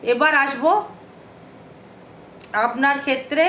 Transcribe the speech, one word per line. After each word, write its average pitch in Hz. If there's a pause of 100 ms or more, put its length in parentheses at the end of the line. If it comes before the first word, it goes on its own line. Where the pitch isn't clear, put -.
(120)
এবার 294 (120)
আসবো 269 (2000)
আপনার 269
ক্ষেত্রে 285